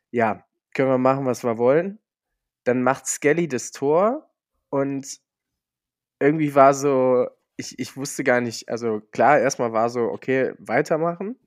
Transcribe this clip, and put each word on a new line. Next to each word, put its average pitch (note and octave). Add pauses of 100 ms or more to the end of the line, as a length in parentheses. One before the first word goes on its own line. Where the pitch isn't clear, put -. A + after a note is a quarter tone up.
ja, A2 (300)
können C3
wir C3
machen, C3+
was A#2+
wir A2+
wollen. E3+ (640)
Dann B2
macht C3
Skelly D#3+
das B2
Tor G3 (400)
und C#3 (1000)
irgendwie D3
war C#3
so, C3 (300)
ich, -
ich -
wusste C#3
gar B2
nicht, A#2
also A2+ (100)
klar, B2+
erstmal B2+
war A2+
so, A#2+
okay, C3
weitermachen, E3+ (120)